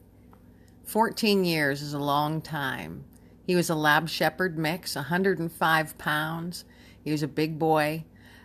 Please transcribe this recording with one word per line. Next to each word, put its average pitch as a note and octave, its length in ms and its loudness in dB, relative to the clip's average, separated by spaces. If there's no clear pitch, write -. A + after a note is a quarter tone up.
Fourteen G#3+ 640 2
years D3 360 0
is D3 140 -6
a D3 40 -4
long D3 440 0
time. B2+ 640 -8
He F3+ 80 2
was F3 160 4
a E3 40 0
lab D3+ 360 4
shepherd E3 480 -2
mix, E3 360 -4
a C#3+ 80 -4
hundred F3 360 0
and E3 120 -4
five D#3+ 460 0
pounds. E3 720 -4
He D3+ 100 -4
was D3+ 100 0
a D3+ 60 0
big D#3 300 -2
boy, D#3 460 2